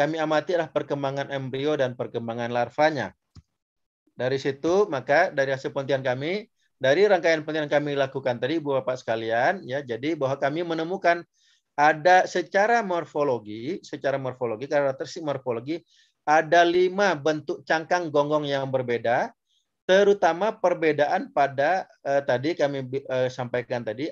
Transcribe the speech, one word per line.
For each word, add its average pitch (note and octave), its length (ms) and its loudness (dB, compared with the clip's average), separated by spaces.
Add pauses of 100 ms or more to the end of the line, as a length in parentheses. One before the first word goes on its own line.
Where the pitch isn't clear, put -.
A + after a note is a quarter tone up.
kami D3+ 160 0
amati D#3 400 0
adalah D#3+ 160 -4
perkembangan C#3 560 -4
embrio C3+ 480 -4
dan B2+ 160 0
perkembangan A#2 560 -6
larvanya. A#2+ 640 0 (1000)
Dari B2+ 240 -2
situ, D#3+ 480 0
maka C#3+ 420 2
dari C#3 220 -2
hasil C3+ 240 -6
penelitian C3+ 260 -2
kami, C#3+ 460 -4 (320)
dari C#3+ 260 4
rangkaian E3+ 380 2
penelitian D#3 260 -4
kami D3 240 0
lakukan C3 460 -2
tadi, C3 180 -2
Ibu C#3 240 -2
Bapak C3 220 -4
sekalian, A#2 640 0
ya, C3+ 160 -6
jadi B2+ 320 -4
bahwa C#3 240 -4
kami D3 240 -2
menemukan E3+ 580 -2 (540)
ada D#3+ 480 6
secara G3 580 0
morfologi, C#3+ 1040 -4
secara C#3 320 -4
morfologi, B2+ 560 -6
karakteristik D3 560 -2
morfologi, C3 560 -6 (400)
ada D#3+ 400 4
lima F3+ 500 2
bentuk D3+ 540 -4
cangkang E3 420 0
gonggong D3 380 0
yang C#3 240 -2
berbeda, A#2+ 640 -2 (480)
terutama G3 720 4
perbedaan D#3+ 800 0
pada, C#3+ 500 0 (220)
eh, C#3 160 2
tadi C3+ 320 0
kami C#3+ 320 -2
bi-, C3+ 180 -6
eh, B2+ 220 -2
sampaikan B2 560 -6
tadi, A#2 280 -6